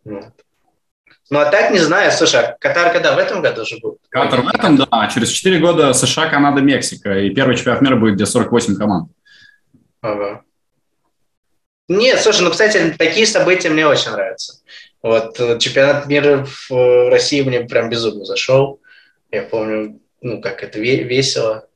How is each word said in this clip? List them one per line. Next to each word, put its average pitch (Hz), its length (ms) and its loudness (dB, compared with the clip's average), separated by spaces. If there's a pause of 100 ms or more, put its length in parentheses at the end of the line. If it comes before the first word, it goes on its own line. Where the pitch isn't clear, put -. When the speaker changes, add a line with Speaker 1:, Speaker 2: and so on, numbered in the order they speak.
Speaker 1:
Вот. 101 220 -14 (1040)
Ну, 143 80 2
а 147 80 4
так 208 240 2
не 208 80 2
знаю. 165 340 2
Слушай, - 280 2
а - 180 -2
Катар 170 340 0
когда? 165 220 0
В - 40 0
этом 190 220 -2
году 113 240 -2
же 110 160 -10
был? 107 180 -10 (100)
Speaker 2:
Катар 131 320 0
в 127 60 -2
Speaker 1:
Ой, 185 60 -4
Speaker 2:
этом, 147 240 2
Speaker 1:
Катар. 131 140 2
Speaker 2:
да. 110 180 0
Через 113 220 -2
четыре 190 300 0
года 156 320 4
С 131 140 0
Ш - 160 -2
А, 160 60 -2
Канада, 143 320 2
Мексика. 123 600 0
И 98 100 0
первый 123 260 2
чемпионат 120 260 0
мира 131 140 2
будет, 110 180 2
где 98 120 0
сорок 113 260 0
восемь 113 240 0
команд. 101 340 -2 (920)
Speaker 1:
Ага. 104 420 -6 (1500)
Нет, 214 320 2
слушай, 202 220 2
ну, 175 80 2
кстати, 165 460 0
такие 170 300 0
события 180 420 0
мне 156 180 0
очень 127 260 0
нравятся. 98 480 -8 (420)
Вот, 113 380 -2
э, 117 180 -2
чемпионат 139 480 0
мира 143 380 2
в, - 280 -14
э, 123 360 4
России 127 340 2
мне 123 200 -2
прям 117 280 -2
безумно 110 340 -4
зашел. 131 560 0 (500)
Я 101 120 -4
помню, 107 580 -6 (200)
ну, 113 200 -8
как 98 220 -10
это 104 160 -12
ве-, 123 240 0
весело. 123 720 -2